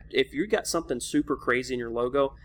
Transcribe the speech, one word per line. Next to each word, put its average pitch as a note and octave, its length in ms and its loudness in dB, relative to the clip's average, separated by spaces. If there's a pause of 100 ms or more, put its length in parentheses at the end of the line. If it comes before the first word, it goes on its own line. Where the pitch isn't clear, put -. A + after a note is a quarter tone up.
(100)
if - 220 2
you D3+ 140 -2
got A3 220 0
something D#3+ 320 -2
super D3 340 0
crazy B2+ 400 0
in B2 60 -2
your A#2 100 -6
logo, B2+ 540 0